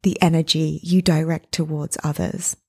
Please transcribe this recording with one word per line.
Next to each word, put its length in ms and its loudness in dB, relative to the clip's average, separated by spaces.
the 180 2
energy 600 2
you 180 4
direct 480 0
towards 540 -4
others. 520 -4